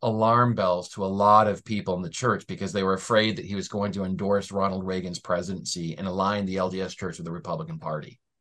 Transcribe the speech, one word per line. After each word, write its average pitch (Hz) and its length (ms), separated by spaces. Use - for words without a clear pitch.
alarm 117 540
bells 92 340
to 101 160
a - 0
lot 104 420
of 95 160
people 98 320
in 90 60
the 87 80
church 104 380
because 95 260
they 101 80
were 95 140
afraid 110 400
that - 100
he 98 80
was 95 140
going 101 240
to 98 120
endorse 98 480
Ronald 95 360
Reagan's 92 320
presidency 87 760
and 95 120
align 98 400
the 92 100
L 92 120
D 95 120
S 95 140
Church 87 220
with 82 80
the 85 60
Republican 82 460
Party. 78 420